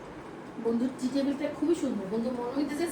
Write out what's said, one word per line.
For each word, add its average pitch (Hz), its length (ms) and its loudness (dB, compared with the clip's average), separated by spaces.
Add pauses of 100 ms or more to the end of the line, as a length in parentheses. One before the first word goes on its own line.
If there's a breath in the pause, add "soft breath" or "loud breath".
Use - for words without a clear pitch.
(640)
বন্ধুর 233 240 4 (120)
টি 254 80 0
টেবিলটা 277 380 2 (140)
খুবই 320 140 4
সুন্দর। 208 360 0
বন্ধু 226 200 2
মনে 247 260 -2
হইতেছে 294 360 0